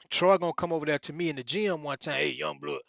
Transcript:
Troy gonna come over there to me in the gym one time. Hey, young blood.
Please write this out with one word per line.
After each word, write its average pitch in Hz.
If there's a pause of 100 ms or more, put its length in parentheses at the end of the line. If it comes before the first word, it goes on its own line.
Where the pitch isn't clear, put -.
Troy 190
gonna 175
come 170
over 156
there 147
to -
me 170
in 147
the 131
gym 170
one 143
time. 147
Hey, 143
young 139
blood. 143